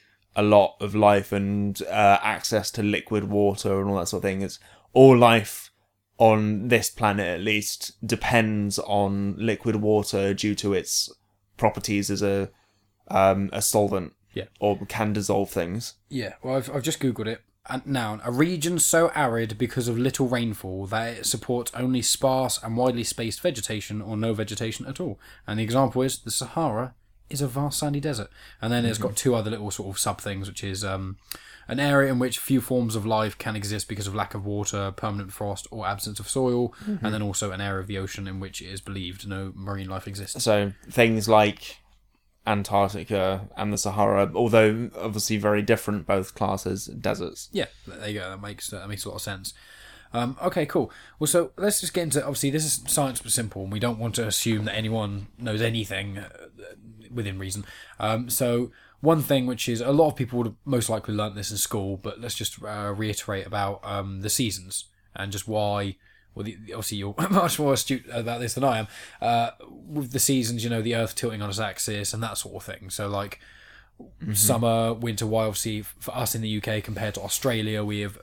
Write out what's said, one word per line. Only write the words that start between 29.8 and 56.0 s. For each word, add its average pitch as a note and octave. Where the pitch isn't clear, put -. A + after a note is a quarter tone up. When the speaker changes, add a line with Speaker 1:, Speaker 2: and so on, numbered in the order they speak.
Speaker 2:
of -
sub G2+
things, G2
which -
is, G2
um, F#2+
an B2
area C#3
in B2
which B2
few C3+
forms A#2
of G#2
life A2
can G#2+
exist G2+
because G2+
of G2
lack G2+
of G2
water, G2+
permanent G2+
frost, G2+
or G#2
absence G2+
of G2+
soil, B2
Speaker 1:
Mm-hmm. G3+
Speaker 2:
and G#2+
then G#2+
also G2+
an F#2
area G2
of F#2
the G2+
ocean G2
in F#2+
which F#2
it -
is F#2+
believed F#2+
no F#2+
marine G2
life F#2+
exists. G2
Speaker 1:
So G#2
things A2+
like G#2+
Antarctica G2
and G#2
the G2+
Sahara, G2+
although A2
obviously G#2
very G#2
different, G#2
both F#2+
classes G2
deserts. -
Speaker 2:
Yeah, D3+
there G#2
you G#2
go. F#2
That F#2+
makes, G2+
that G2
makes G#2
a G#2
lot -
of G#2
sense. F#2+
Um, A#2+
okay, F3
cool. C#3
Well, D3+
so E3+
let's G3+
just -
get F3
into, C#3+
obviously C#3
this D#3
is D3
science C3
but A2+
simple, G2+
and F#2+
we G#2
don't A#2+
want A2+
to A2+
assume G#2+
that G#2
anyone G#2+
knows A2+
anything, G2+